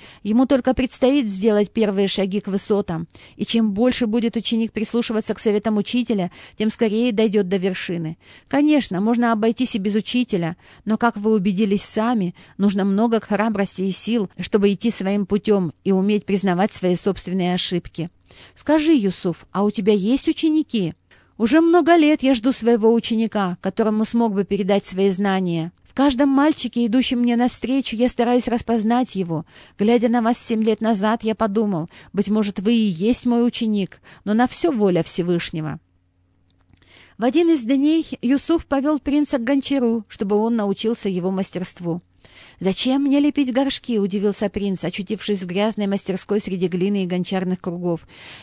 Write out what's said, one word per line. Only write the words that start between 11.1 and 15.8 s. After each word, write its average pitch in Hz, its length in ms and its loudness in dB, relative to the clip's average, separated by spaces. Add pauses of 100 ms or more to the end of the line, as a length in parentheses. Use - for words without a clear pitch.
вы 214 160 2
убедились 196 500 2
сами, 220 520 -2 (220)
нужно 196 280 2
много 220 340 2
храбрости 202 640 -4
и 190 80 -2
сил, 214 380 -4 (100)
чтобы 202 340 2
идти 220 180 -2
своим 196 340 -2
путем 202 480 0 (100)